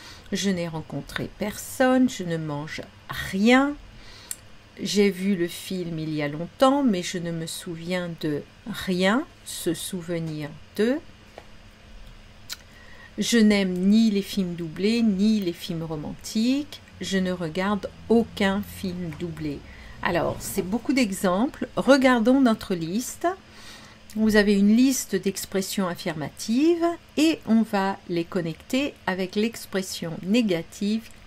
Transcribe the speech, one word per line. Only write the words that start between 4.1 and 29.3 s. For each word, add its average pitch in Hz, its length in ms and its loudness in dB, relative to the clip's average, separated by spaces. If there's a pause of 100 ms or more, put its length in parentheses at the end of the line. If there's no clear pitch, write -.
J'ai 202 280 4
vu 190 280 0
le 170 100 0
film 170 500 -8
il 156 160 -4
y 151 80 -2
a 147 60 -2
longtemps, 262 560 2
mais 190 200 2
je - 140 -6
ne 170 140 -4
me 165 160 -6
souviens 175 720 -6
de 151 240 -4 (260)
rien. 196 560 0 (200)
Se - 280 -4
souvenir 165 760 -6 (260)
de. 240 220 0 (2250)
Je 208 180 2
n'aime 202 360 6
ni 208 360 6
les 202 140 0
films 180 320 -4
doublés, 180 480 0
ni 214 360 4
les 175 140 -2
films 165 300 -6
romantiques. 165 1000 -4 (180)
Je 190 200 -2
ne 185 120 0
regarde 180 560 -2 (220)
aucun 208 540 2
film 180 560 -8
doublé. 156 400 -8 (420)
Alors, 151 380 0
c'est - 280 -4
beaucoup 240 260 -2
d'exemples. 202 840 0
Regardons 254 680 6
notre 220 320 2
liste. 180 540 -4 (880)
Vous 214 200 2
avez 208 220 6
une 202 180 6
liste 254 400 2
d'expressions 190 720 -4
affirmatives 220 1000 0 (280)
et 311 300 2
on 226 160 4
va 196 380 -2 (100)
les 170 140 -2
connecter 175 720 -4 (100)
avec 185 300 -2